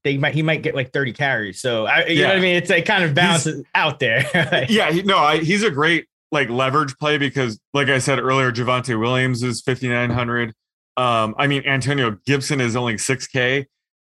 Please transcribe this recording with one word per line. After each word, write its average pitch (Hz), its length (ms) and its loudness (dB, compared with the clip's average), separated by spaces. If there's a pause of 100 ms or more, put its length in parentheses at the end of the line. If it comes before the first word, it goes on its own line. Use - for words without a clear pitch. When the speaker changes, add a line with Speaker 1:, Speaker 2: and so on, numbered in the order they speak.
Speaker 1:
they 139 140 0
might, 143 180 -2
he 156 80 0
might 156 180 0
get, 147 140 -4
like, 131 180 -6
thirty 139 200 -2
carries. 113 460 -4
So, 113 280 -2
I, 160 180 2
you 165 100 0
know 151 60 2
Speaker 2:
Yeah. - 60 4
Speaker 1:
what 190 100 2
I 185 40 2
mean? 180 140 4
It's, 175 140 -2
like, 185 160 2
kind 196 180 2
of 160 80 0
Speaker 2:
He's 139 40 0
Speaker 1:
balances 165 480 2 (100)
out 160 260 0
there. 120 240 2 (100)
<laughs> 151 360 0
Speaker 2:
Yeah, 202 220 2
he, 175 100 0
no, 196 160 2
I, 156 220 4
he's 190 240 0
a 214 80 2
great, 156 340 0 (260)
like, 139 180 0
leverage 131 480 0
play 151 200 0
because, 127 420 -2 (140)
like 143 160 2
I 139 80 4
said 131 220 0
earlier, 131 320 2
Javonte 120 480 -2
Williams 127 420 0
is 120 200 -4
fifty-nine 123 500 -2
hundred. 117 420 -2 (420)
Um, 113 420 0
I 143 100 0
mean, 139 180 -2
Antonio 135 600 -2
Gibson 139 360 -2
is 117 140 0
only 120 220 -2
six - 300 -4
K. 131 380 0 (400)